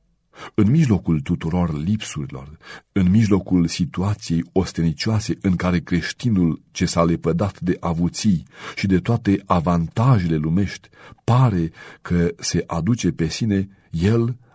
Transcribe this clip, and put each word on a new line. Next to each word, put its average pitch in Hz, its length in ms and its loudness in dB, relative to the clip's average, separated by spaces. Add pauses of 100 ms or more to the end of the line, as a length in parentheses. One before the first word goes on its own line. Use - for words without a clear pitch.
(540)
În 107 160 2
mijlocul 107 500 2
tuturor 82 600 -2
lipsurilor, 73 760 -6 (360)
în 92 180 2
mijlocul 95 560 4
situației 85 880 -2
ostenicioase 92 880 -2
în 92 160 0
care 90 240 0
creștinul 87 920 -2
ce - 140 -4
s-a 85 200 2
lepădat 85 560 -2
de 90 200 0
avuții 87 680 -2 (300)
și - 100 -2
de 92 120 2
toate 101 480 0
avantajele 87 880 2
lumești 85 520 -2 (360)
pare 110 460 2 (300)
că 87 380 0
se - 280 -2
aduce 85 460 0
pe 80 160 -2
sine, 98 400 -2 (220)
el, 117 460 0 (180)